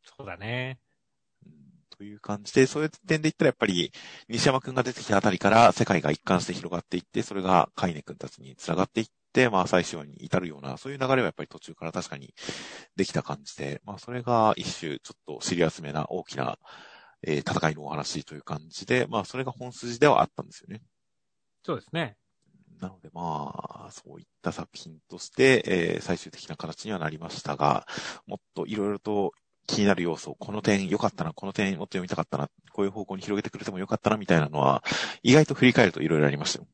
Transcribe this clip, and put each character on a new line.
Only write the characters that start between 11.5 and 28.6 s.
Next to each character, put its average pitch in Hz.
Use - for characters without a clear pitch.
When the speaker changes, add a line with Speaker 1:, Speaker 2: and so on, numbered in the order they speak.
Speaker 2:
中 80
か -
ら 80
確 87
か 69
に 67
で 95
き -
た 78
感 73
じ -
で、 71
ま 104
あ -
そ -
れ 123
が 113
一 -
種 76
ち -
ょ -
っ -
と 73
シ -
リ 85
ア 80
ス 80
め 73
な 76
大 90
き -
な、 62
え 73
ー、 -
戦 78
い 76
の 76
お 73
話 73
と -
い 76
う -
感 76
じ -
で、 123
ま 117
あ 92
そ -
れ 131
が 127
本 123
筋 120
で 147
は 143
あ -
っ -
た -
ん -
で -
す -
よ -
ね。 101
Speaker 1:
そ 170
う -
で -
す -
ね。 151
Speaker 2:
な 92
の 95
で -
ま 80
あ、 -
そ -
う -
い -
っ -
た -
作 -
品 80
と 90
し -
て、 131
え 82
ー、 -
最 90
終 -
的 -
な 80
形 -
に 107
は 95
な 80
り 78
ま 82
し -
た -
が、 69
も 98
っ -
と 87